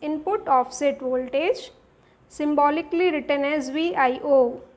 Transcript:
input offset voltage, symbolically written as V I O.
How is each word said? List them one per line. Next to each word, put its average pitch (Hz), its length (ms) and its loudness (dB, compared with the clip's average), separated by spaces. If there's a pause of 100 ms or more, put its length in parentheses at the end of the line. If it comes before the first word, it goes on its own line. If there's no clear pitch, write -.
input 311 460 -4
offset 269 540 0
voltage, 262 680 -4 (580)
symbolically 302 800 0
written 285 320 -2
as 285 280 -2
V 320 220 -2
I 254 300 2
O. 269 380 4 (160)